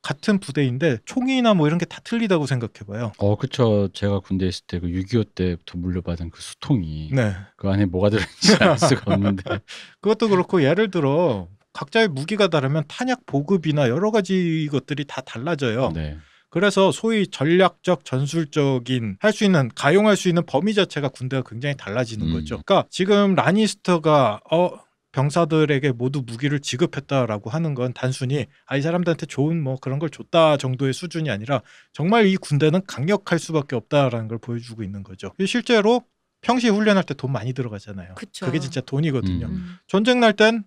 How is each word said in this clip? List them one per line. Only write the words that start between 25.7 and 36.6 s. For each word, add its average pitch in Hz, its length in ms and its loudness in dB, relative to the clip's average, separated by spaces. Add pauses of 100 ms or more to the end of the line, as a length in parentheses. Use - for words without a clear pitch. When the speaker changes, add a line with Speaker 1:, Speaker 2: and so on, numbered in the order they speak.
Speaker 1:
모두 127 340 -4
무기를 135 340 -4
지급했다라고 127 880 -2
하는 156 240 -4
건 123 200 -4
단순히, 131 520 -4 (200)
아, 139 100 -4
이 143 60 0
사람들한테 170 440 -2
좋은 160 360 -2
뭐, 131 180 -4
그런 135 180 -6
걸 156 120 -6
줬다 156 480 4
정도의 131 340 -2
수준이 160 380 -6
아니라 113 320 -2 (300)
정말 208 340 2
이 190 100 4
군대는 156 500 2
강력할 175 520 -2
수밖에 147 380 -4
없다라는 120 520 0
걸 117 100 -8
보여주고 117 440 -10
있는 98 200 -10
거죠. 95 300 -14 (140)
실제로 226 560 2 (400)
평시 240 260 2